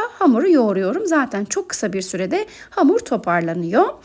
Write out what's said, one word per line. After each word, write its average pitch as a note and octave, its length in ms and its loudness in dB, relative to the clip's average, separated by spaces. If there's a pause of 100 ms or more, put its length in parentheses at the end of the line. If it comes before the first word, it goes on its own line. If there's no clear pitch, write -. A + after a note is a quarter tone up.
(100)
hamuru D#4 400 2
yoğuruyorum. A3+ 560 2
Zaten C4 380 -2
çok F#4 240 -6
kısa - 240 -6
bir F#3+ 100 -4
sürede F#3+ 440 -4 (240)
hamur F#4 280 2
toparlanıyor. F3 840 0 (200)